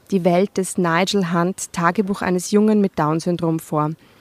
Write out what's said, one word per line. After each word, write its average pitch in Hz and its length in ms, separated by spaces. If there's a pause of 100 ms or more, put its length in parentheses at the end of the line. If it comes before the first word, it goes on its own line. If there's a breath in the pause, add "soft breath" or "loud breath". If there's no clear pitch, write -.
(100 soft breath)
Die 185 140
Welt 180 320
des 190 220
Nigel 180 540
Hunt, 180 400
Tagebuch 185 500
eines 180 280
Jungen 208 300
mit 190 180
Down-Syndrom 160 640
vor. 151 300 (300 loud breath)